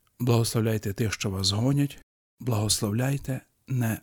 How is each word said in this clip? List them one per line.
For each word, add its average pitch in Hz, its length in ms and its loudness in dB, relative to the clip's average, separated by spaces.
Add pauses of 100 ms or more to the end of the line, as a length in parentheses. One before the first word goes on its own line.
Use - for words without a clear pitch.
(200)
Благословляйте 113 720 2
тих, 110 200 -2
що - 160 -4
вас 95 220 -2
гонять, 139 520 0 (360)
благословляйте, 120 1000 0 (260)
не 117 360 -2